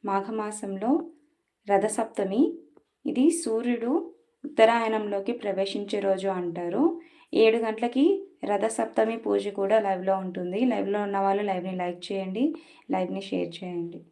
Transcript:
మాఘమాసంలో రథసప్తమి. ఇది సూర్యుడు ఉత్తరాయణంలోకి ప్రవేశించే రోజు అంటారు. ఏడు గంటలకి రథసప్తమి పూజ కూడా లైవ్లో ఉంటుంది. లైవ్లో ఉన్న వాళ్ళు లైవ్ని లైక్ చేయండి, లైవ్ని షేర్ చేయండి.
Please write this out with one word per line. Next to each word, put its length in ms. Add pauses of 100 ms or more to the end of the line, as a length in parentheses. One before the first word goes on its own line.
మాఘమాసంలో 840 (760)
రథసప్తమి. 760 (640)
ఇది 240
సూర్యుడు 640 (520)
ఉత్తరాయణంలోకి 880
ప్రవేశించే 680
రోజు 280
అంటారు. 540 (500)
ఏడు 320
గంటలకి 400 (400)
రథసప్తమి 800
పూజ 240
కూడా 320
లైవ్లో 340 (100)
ఉంటుంది. 360 (120)
లైవ్లో 300
ఉన్న 160
వాళ్ళు 240
లైవ్ని 340
లైక్ 320
చేయండి, 360 (460)
లైవ్ని 400
షేర్ 280
చేయండి. 420 (120)